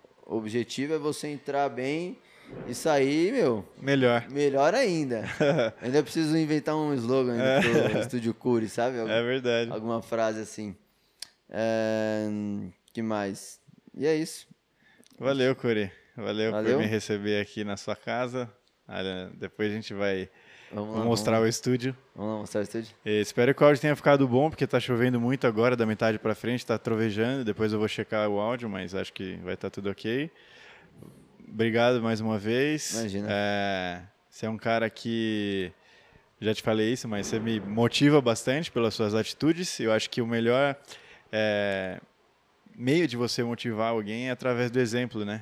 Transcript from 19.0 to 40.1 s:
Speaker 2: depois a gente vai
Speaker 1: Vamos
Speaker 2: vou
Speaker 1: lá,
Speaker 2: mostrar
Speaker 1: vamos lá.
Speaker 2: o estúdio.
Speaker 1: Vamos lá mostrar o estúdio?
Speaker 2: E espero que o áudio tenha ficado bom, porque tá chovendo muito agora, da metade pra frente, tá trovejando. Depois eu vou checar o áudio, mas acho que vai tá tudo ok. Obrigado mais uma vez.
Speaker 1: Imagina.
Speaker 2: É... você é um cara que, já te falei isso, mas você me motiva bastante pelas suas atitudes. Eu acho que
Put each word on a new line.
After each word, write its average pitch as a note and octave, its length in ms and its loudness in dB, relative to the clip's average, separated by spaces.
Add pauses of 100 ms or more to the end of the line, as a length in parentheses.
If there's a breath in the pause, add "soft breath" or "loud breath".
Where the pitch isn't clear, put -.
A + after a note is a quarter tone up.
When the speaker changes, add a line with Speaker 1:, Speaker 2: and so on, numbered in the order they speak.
Speaker 2:
depois G#2 360 -4
a G#2 40 -4
gente G#2+ 180 -10
vai G2 360 -2 (420 loud breath)
Speaker 1:
Vamos G#2 180 -6
Speaker 2:
vou A2 100 -6
Speaker 1:
lá, A2+ 60 0
Speaker 2:
mostrar A2+ 280 2
Speaker 1:
vamos A2+ 100 4
lá. - 40 4
Speaker 2:
o - 20 4
estúdio. B2+ 480 -2 (180)
Speaker 1:
Vamos G#2 180 -6
lá G#2+ 60 -8
mostrar G#2 220 -4
o - 20 0
estúdio? A2 320 -8 (100)
Speaker 2:
E G#2+ 160 2
espero B2 320 2
que - 80 0
o D3 60 8
áudio D3 140 6
tenha D3+ 140 2
ficado C#3+ 320 6
bom, C3 220 4
porque C#3+ 160 -4
tá B2+ 140 2
chovendo B2 400 2
muito B2 280 0
agora, A#2 280 4
da A#2 100 2
metade A2 320 2
pra A2 180 0
frente, A#2+ 300 -4
tá A2+ 120 0
trovejando. A2+ 680 -2
Depois G#2+ 300 0
eu G#2+ 60 0
vou G#2+ 100 0
checar G#2+ 400 -2
o G2+ 100 0
áudio, A#2 300 -4
mas F#2 260 -8
acho G2 160 -6
que F#2 320 -10
vai F2+ 140 -6
tá G2 120 -8
tudo G2+ 200 -8
ok. B2 420 -4 (1160 loud breath)
Obrigado A#2 540 4
mais A2+ 180 0
uma A2 180 -2
vez. C3 600 0
Speaker 1:
Imagina. G#2 320 -4
Speaker 2:
É... G2+ 720 -2 (280)
você - 160 -12
é A2 40 -2
um A2 80 -6
cara A2+ 320 0
que, G#2 840 -2 (720 soft breath)
já A2 120 0
te - 80 -8
falei A2 300 2
isso, B2+ 160 -4
mas G#2 200 -4
você A2+ 120 -2
me A2 220 -2
motiva A#2+ 600 4
bastante B2+ 500 0
pelas A2+ 220 2
suas G#2+ 220 0
atitudes. E3 640 -2
Eu A2+ 140 2
acho A2 160 0
que - 120 -4